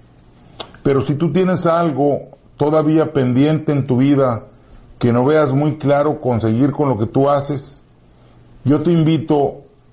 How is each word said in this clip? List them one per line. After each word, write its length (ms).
pero 180
si 140
tú 160
tienes 340
algo 640
todavía 560
pendiente 580
en 160
tu 100
vida 460
que 140
no 100
veas 300
muy 240
claro 420
conseguir 520
con 180
lo 80
que 80
tú 240
haces, 540
yo 180
te 100
invito 720